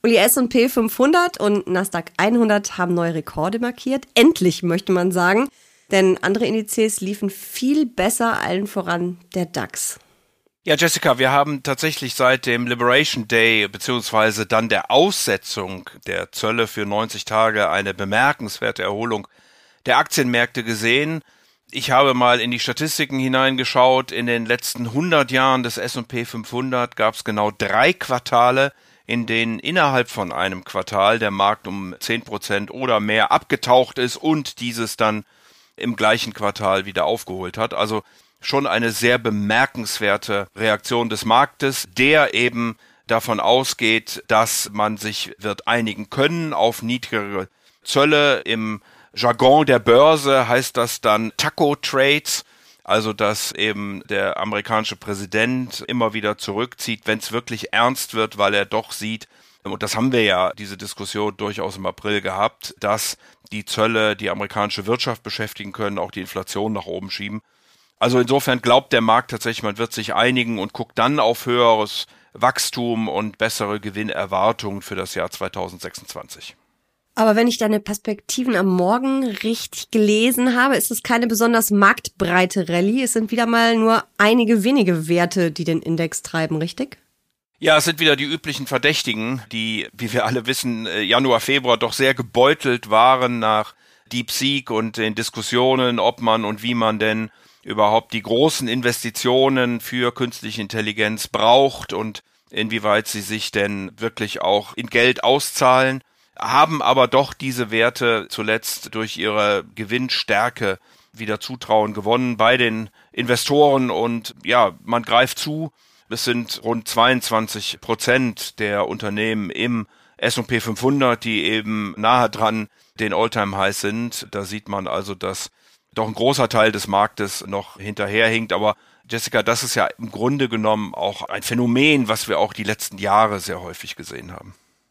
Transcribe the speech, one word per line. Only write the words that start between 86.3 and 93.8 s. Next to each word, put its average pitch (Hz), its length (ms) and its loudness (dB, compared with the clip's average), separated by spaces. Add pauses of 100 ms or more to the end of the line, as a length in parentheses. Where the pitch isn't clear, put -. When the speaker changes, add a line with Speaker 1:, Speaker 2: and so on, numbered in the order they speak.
Speaker 1:
richtig? 170 420 -6 (640)
Speaker 2:
Ja, 156 160 6
es 151 80 4
sind 160 160 -2
wieder 151 160 6
die 139 80 -4
üblichen 139 420 -6
Verdächtigen, 123 840 -2
die, 110 400 -4
wie 110 200 -8
wir 117 140 0
alle 117 200 -2
wissen, 120 400 -4
äh, 95 160 -2
Januar, 120 360 4
Februar 127 380 2
doch 113 160 -2
sehr 131 220 2
gebeutelt 120 760 2
waren 123 480 4
nach 107 380 0 (340)